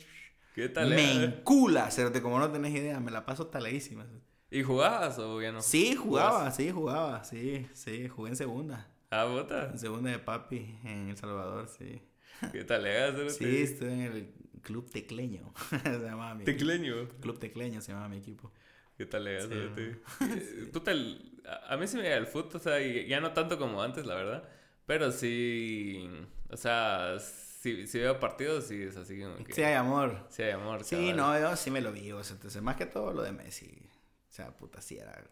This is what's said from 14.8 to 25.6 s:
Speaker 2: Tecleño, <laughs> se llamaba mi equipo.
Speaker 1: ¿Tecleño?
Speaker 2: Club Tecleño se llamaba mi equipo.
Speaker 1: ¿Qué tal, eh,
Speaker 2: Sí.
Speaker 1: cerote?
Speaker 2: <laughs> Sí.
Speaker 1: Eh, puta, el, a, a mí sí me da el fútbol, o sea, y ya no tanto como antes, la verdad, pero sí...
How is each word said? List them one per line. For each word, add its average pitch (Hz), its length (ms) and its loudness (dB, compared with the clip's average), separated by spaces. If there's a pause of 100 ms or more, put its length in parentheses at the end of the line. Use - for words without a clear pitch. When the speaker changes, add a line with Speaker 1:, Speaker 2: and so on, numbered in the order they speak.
Speaker 2:
Tecleño, 110 720 -8
<laughs> - 220 -2
se 151 60 2 (100)
llamaba 113 340 -8
mi 107 100 -10
equipo. 131 140 2
Speaker 1:
¿Tecleño? 139 520 0 (120)
Speaker 2:
Club 117 160 -4
Tecleño 113 440 -6
se 104 100 -10
llamaba 104 180 -8
mi 98 80 -8
equipo. 104 340 -14 (440)
Speaker 1:
¿Qué - 120 -8
tal, 104 200 -4
eh, 95 140 -2
Speaker 2:
Sí. 104 80 -4
Speaker 1:
cerote? 110 600 -6
Speaker 2:
<laughs> - 100 -14
Sí. - 60 2 (400)
Speaker 1:
Eh, - 60 -12
puta, 165 200 -2
el, 123 560 -4
a, - 260 -6
a 139 40 0
mí 175 100 -2
sí 254 100 -4
me 202 100 0
da 147 100 4
el 113 100 0
fútbol, 156 280 -4
o 165 40 -6
sea, 147 200 2
y 123 280 0
ya 135 120 2
no 160 140 0
tanto 165 240 2
como 117 240 -2
antes, 131 240 -2
la 98 100 -4
verdad, 104 320 -4 (380)
pero 147 260 2
sí... 113 960 -2 (420)